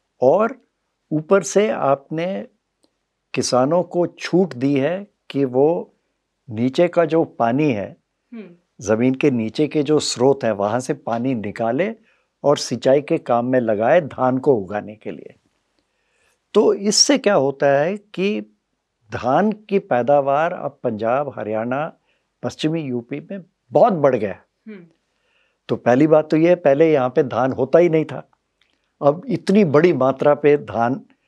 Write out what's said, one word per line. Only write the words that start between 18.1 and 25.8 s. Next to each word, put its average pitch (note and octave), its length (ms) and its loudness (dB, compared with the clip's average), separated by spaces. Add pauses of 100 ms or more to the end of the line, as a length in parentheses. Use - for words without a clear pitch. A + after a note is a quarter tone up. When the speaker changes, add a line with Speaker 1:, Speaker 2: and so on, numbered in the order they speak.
Speaker 1:
धान C#3 400 0
की G3 260 -4
पैदावार C#3 760 0
अब - 300 -10
पंजाब, A#2+ 560 -4
हरियाणा, A2+ 540 -6 (500)
पश्चिमी D#3 380 -4
यूपी C3+ 400 -8
में F#3+ 240 -14 (280)
बहुत G#3+ 200 4
बढ़ C#3 240 2
गया G2+ 160 -4
है। - 120 -20 (240)
Speaker 2:
हम्म। F#3 180 -20 (840)
Speaker 1:
तो A#2 80 -4
पहली C3 300 2